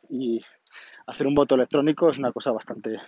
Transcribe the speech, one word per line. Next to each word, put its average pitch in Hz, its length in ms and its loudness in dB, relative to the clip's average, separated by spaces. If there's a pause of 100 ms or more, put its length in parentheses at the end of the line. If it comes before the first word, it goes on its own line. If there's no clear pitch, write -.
y 120 320 -4 (680)
hacer 139 200 -4
un 143 80 0
voto 143 220 4
electrónico 151 520 2
es 139 100 0
una 131 120 -2
cosa 127 220 -4
bastante 110 560 -8